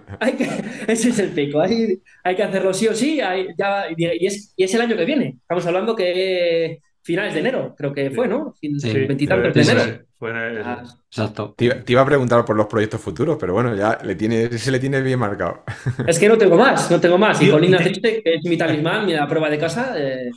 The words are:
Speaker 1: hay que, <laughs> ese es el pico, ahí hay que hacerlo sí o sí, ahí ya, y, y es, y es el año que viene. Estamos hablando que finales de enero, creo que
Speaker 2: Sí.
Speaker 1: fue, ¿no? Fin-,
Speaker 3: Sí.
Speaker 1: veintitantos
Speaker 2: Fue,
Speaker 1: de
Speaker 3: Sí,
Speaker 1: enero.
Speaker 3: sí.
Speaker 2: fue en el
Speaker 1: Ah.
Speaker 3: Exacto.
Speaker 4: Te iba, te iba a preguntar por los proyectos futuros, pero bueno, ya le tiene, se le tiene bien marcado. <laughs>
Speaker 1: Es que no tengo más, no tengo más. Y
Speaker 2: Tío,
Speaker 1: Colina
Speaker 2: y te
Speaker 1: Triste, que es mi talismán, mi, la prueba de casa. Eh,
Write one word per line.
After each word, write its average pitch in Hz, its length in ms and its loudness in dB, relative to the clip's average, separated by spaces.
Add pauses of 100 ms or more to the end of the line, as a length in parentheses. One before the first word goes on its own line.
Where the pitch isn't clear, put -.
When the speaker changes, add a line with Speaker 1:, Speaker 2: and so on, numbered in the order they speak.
(200)
Speaker 1:
hay 226 120 0
que, - 120 -2
<laughs> - 480 -8
ese 226 180 2
es - 80 0
el 185 140 0
pico, 147 280 -2
ahí 208 400 0 (240)
hay 180 100 2
que 196 80 -2
hacerlo 190 300 0
sí 214 160 0
o 208 60 0
sí, 269 260 0
ahí 185 260 -2 (120)
ya, 196 260 0 (100)
y, - 0 - (280)
y 185 40 0
es, 202 300 -6
y 185 80 2
es 190 100 -2
el 233 60 2
año 233 160 0
que 170 80 0
viene. 208 380 -2
Estamos 175 240 -4
hablando 190 280 -2
que 175 840 -2 (240)
finales 185 320 -4
de 160 60 -2
enero, 143 360 -4
creo 143 180 -6
que 139 140 -2
Speaker 2:
Sí. 131 60 -8
Speaker 1:
fue, 254 140 0
¿no? 277 320 -4
Fin-, 147 200 -4
Speaker 3:
Sí. 120 120 -2
Speaker 1:
veintitantos 135 600 0
Speaker 2:
Fue, - 100 6
Speaker 1:
de - 20 6
Speaker 3:
Sí, - 60 4
Speaker 1:
enero. 247 140 4 (140)
Speaker 3:
sí. - 60 -20 (140)
Speaker 2:
fue 113 120 -6
en 117 60 -6
el 113 280 -6
Speaker 1:
Ah. 123 180 -8 (280)
Speaker 3:
Exacto. 110 460 -6
Speaker 4:
Te - 100 0
iba, 120 100 4
te - 160 -4
iba 127 100 6
a - 20 8
preguntar 123 400 4
por 113 120 0
los 107 100 2
proyectos 107 340 -2
futuros, 131 400 -2
pero 90 140 -4
bueno, 117 220 0
ya 104 280 0
le 95 120 -2
tiene, 113 420 0
se 113 140 -2
le 131 80 2
tiene 135 200 -2
bien 131 200 0
marcado. 95 460 -4
<laughs> - 400 -6
Speaker 1:
Es 165 120 2
que 202 100 4
no 214 80 6
tengo 190 200 6
más, 226 340 4
no 170 100 4
tengo 175 160 4
más. 190 240 4
Y 151 40 6
Speaker 2:
Tío, 139 100 6
Speaker 1:
Colina 180 220 6
Speaker 2:
y - 20 4
te 175 120 2
Speaker 1:
Triste, 220 340 -2
que 165 100 2
es 165 100 -6
mi 170 140 0
talismán, 170 480 0
mi, 175 60 0
la 147 160 0
prueba 156 200 0
de 147 100 0
casa. 170 380 -4
Eh, 131 400 -4